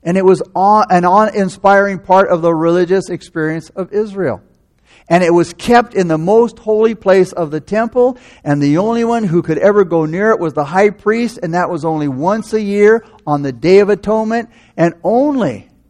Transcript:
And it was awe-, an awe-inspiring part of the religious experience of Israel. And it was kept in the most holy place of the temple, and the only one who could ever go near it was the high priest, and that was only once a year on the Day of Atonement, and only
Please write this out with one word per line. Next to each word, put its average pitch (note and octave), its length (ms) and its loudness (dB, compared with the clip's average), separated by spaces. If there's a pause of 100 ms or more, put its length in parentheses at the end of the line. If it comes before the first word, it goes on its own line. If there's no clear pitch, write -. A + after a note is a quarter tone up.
And F3 160 -2
it F#3+ 80 2
was F#3+ 160 2 (120)
awe-, G3+ 360 2
an F3+ 160 2
awe-inspiring G3 920 0
part F#3+ 280 2
of E3+ 140 0
the E3+ 120 2
religious F3 540 0
experience E3 640 -8
of F#3 240 -10
Israel. G3 480 -4 (680)
And F3+ 160 2
it E3+ 80 2
was E3+ 220 0
kept A#3 400 0
in F3+ 140 0
the D#3 100 -2
most A3 400 0
holy G#3+ 360 0
place F#3+ 380 0
of D#3+ 180 -6
the D3+ 120 -8
temple, A#3+ 560 -2 (260)
and C#3+ 180 0
the C#3+ 140 2
only A#3 280 0
one A#3 200 -2
who E3+ 160 0
could D#3+ 160 -4
ever G3+ 300 2
go D#3+ 180 0
near F#3+ 280 -2
it - 60 0
was E3 140 -4
the D3 140 -4
high F#3+ 240 2
priest, A3+ 520 -4
and E3 120 -6
that F3 160 -2
was E3 160 -6
only D#3 200 -2
once E3+ 460 -4
a A3 80 -2
year G#3 460 2 (200)
on D3 140 -2
the C#3 120 -6
Day D#3 260 2
of G3+ 100 4
Atonement, A3 640 -4 (260)
and E3 160 0 (100)
only A3 680 -2 (200)